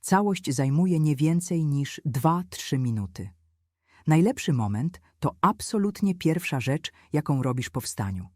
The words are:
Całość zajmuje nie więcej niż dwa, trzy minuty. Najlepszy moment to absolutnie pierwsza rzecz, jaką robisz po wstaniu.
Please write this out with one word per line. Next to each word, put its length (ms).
Całość 520
zajmuje 460
nie 160
więcej 500
niż 400
dwa, 440
trzy 280
minuty. 520
Najlepszy 460
moment 480
to 220
absolutnie 760
pierwsza 440
rzecz, 320
jaką 300
robisz 260
po 120
wstaniu. 540